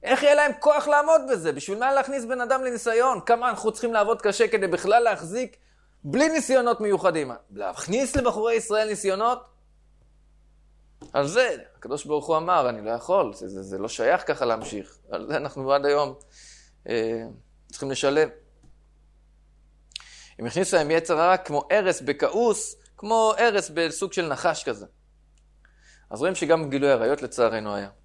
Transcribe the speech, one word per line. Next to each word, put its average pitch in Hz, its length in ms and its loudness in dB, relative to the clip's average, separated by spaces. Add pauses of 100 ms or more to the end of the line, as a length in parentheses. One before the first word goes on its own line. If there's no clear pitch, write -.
איך 262 200 2
יהיה 285 120 6
להם 294 260 4
כוח 294 280 4
לעמוד 294 320 6 (100)
בזה? 165 220 0
בשביל 190 260 -6
מה 254 140 0
להכניס 269 320 0
בן 247 160 -6
אדם 262 240 0
לניסיון? 233 640 0
כמה 240 240 2
אנחנו 220 220 -2
צריכים 233 200 -4
לעבוד 220 300 0
קשה 208 260 2
כדי 196 180 0
בכלל 185 360 2
להחזיק 202 540 -4 (480)
בלי 220 240 2
ניסיונות 254 520 2
מיוחדים? 180 500 0 (200)
להכניס 190 680 -4
לבחורי 233 380 0
ישראל 214 340 -2
ניסיונות? 208 680 -2 (1600)
על 139 140 0
זה, 208 300 0 (200)
הקדוש 135 280 -8
ברוך 147 220 -2
הוא 160 100 2
אמר, 165 320 2
"אני 110 160 -6
לא 107 60 -4
יכול, 131 440 0
זה, 98 140 -12
זה, 95 140 -10
זה 95 160 -8
לא 101 100 -6
שייך 139 380 0
ככה 139 180 -2
להמשיך." 110 540 -4 (120)
על - 180 -8
זה 151 80 -2
אנחנו 135 360 -4
עד 143 140 2
היום, 143 280 0 (720)
אה, 113 340 -2 (480)
צריכים 139 200 -10
לשלם. 143 380 2 (2000)
הם 113 80 -8
הכניסו 180 300 0
להם 151 140 2
יצר 165 300 0
הרע 180 160 6
כמו 147 360 -4
ארס 185 280 0
בכעוס, 151 760 -2 (200)
כמו 220 420 2
ארס 202 360 2
בסוג 165 380 -2
של 170 160 -2
נחש - 360 -2
כזה. 107 220 -6 (1200)
אז 110 100 -8
רואים 180 140 0
שגם 160 360 2
גילוי 139 220 2
עריות 117 300 0
לצערנו 110 520 0
היה. 101 160 -6 (140)